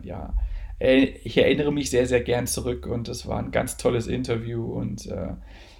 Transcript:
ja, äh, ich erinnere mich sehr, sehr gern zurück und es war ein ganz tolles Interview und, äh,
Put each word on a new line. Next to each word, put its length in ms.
ja, 320
äh, 260
ich 120
erinnere 360
mich 180
sehr, 160
sehr 160
gern 240
zurück 400
und 220
es 180
war 120
ein 120
ganz 260
tolles 300
Interview 580
und, 420
äh, 280